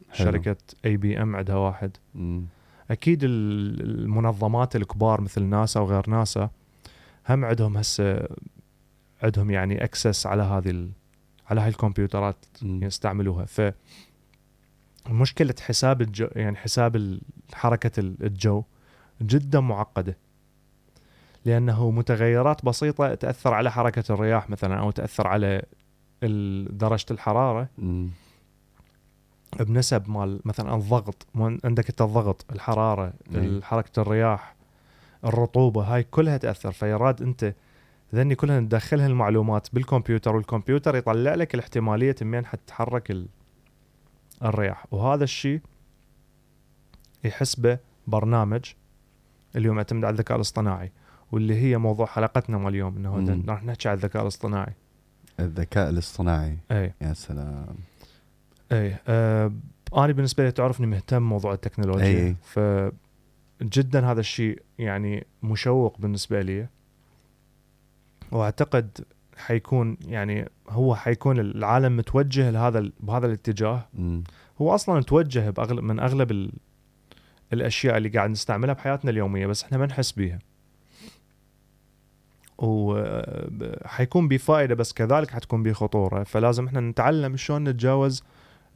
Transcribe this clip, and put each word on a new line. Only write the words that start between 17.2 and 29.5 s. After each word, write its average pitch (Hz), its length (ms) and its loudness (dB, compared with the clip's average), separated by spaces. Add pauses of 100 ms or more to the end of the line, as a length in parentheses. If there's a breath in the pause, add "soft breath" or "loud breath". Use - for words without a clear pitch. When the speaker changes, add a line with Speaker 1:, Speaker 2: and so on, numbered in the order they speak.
Speaker 2:
حركة 117 460 0
ال-، 95 240 -4
الجو 104 400 0 (580 soft breath)
جدًا 139 380 2
معقدة، 101 580 -2 (1300 soft breath)
لأنه 117 460 2
متغيرات 117 760 2
بسيطة 139 480 0
تأثر 127 400 0
على 117 180 2
حركة 117 420 0
الرياح 110 360 0
مثلًا، 98 300 -2
أو 104 120 0
تأثر 104 360 -2
على 98 340 2 (640)
ال-، 101 540 -2
درجة 110 340 0
الحرارة 120 680 0
Speaker 1:
مم. 90 320 -4 (1500 soft breath)